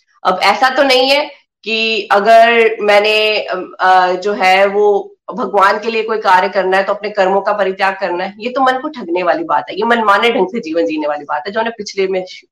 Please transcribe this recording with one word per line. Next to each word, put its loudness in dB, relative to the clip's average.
अब -2
ऐसा 2
तो 0
नहीं 2
है -2
कि -2
अगर 4
मैंने, 2
अम, -8
अ, 4
जो -4
है 2
वो 2
भगवान 0
के -6
लिए -2
कोई -4
कार्य 2
करना 0
है 2
तो -2
अपने -8
कर्मों 0
का -2
परित्याग -2
करना -4
है, -10
ये -6
तो -4
मन 2
को -6
ठगने -4
वाली 0
बात -2
है, -12
ये -4
मनमाने 2
ढंग 0
से -6
जीवन -2
जीने -4
वाली -6
बात -6
है, -10
जो -4
हमने -4
पिछले -6
में -4
श-, -20